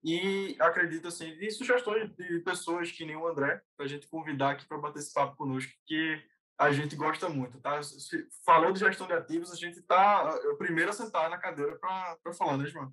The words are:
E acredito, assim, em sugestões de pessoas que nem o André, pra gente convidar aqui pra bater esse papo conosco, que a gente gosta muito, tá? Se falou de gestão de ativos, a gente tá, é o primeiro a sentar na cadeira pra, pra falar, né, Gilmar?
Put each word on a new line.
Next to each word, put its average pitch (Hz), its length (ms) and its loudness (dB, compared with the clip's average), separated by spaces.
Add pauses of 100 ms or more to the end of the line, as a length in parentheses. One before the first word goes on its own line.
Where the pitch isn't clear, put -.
E 185 560 0
acredito, 170 480 2
assim, 165 220 -10
em 180 200 -6
sugestões 220 640 0
de 175 260 -4
pessoas 170 520 -4
que 165 140 -10
nem 156 100 -8
o 160 100 -4
André, 151 360 0 (120)
pra 143 120 -8
gente 143 200 -10
convidar 147 440 -2
aqui 139 160 -8
pra 156 100 -10
bater 147 220 -8
esse 143 140 -10
papo 139 240 0
conosco, 131 360 -4 (140)
que 156 360 -2 (360)
a 147 140 6
gente 147 220 0
gosta 156 360 -2
muito, 127 280 -4
tá? 147 240 -4
Se - 460 -8 (160)
falou 165 260 8
de 190 100 0
gestão 196 260 2
de 175 80 0
ativos, 165 360 -2
a 170 60 -14
gente 170 240 -10
tá, 185 640 6
é 147 40 2
o 147 100 0
primeiro 175 320 0
a - 40 -2
sentar 196 360 -2
na 175 80 -6
cadeira 147 400 -4
pra, 185 440 -4
pra 170 120 -10
falar, 147 240 0
né, 139 80 -2
Gilmar? 147 260 -10